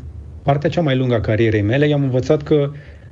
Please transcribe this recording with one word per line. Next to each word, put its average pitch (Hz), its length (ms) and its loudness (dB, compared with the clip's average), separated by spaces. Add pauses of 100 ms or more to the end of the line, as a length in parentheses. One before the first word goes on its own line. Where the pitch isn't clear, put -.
(440)
partea 143 260 0
cea 175 120 0
mai 135 160 2
lungă 127 160 0
a 113 60 2
carierei 110 420 2
mele, 131 260 2
eu 147 80 2
am 139 80 0
învățat 135 400 0
că 147 280 2 (400)